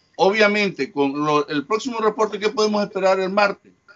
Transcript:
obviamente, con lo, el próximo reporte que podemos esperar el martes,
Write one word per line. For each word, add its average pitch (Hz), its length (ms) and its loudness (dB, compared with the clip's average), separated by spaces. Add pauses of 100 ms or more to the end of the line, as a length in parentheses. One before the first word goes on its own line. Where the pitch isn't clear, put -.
(180)
obviamente, 196 760 2
con 143 340 -2
lo, 147 220 2
el 147 180 -4
próximo 233 340 -4
reporte 208 380 0
que 208 120 -2
podemos 208 340 0
esperar 190 380 0
el 190 100 -2
martes, 196 400 0 (240)